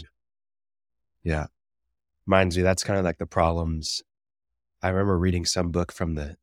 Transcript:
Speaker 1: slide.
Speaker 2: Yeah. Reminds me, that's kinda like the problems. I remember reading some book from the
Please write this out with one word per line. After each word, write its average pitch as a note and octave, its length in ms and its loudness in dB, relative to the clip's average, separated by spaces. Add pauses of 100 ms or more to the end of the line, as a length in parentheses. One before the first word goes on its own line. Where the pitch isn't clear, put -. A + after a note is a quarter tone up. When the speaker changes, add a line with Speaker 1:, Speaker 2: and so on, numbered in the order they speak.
Speaker 1:
slide. D#2+ 80 -18 (1120)
Speaker 2:
Yeah. D2+ 240 -2 (800)
Reminds F#2+ 300 4
me, F#2 60 2
that's F#2+ 220 2
kinda G2 180 -2
like E2+ 160 -2
the F#2 80 -8
problems. E2 760 0 (800)
I F2+ 80 0
remember F#2+ 280 2
reading F2 260 2
some F2 260 -2
book E2+ 220 -2
from E2 220 -4
the D2+ 280 -8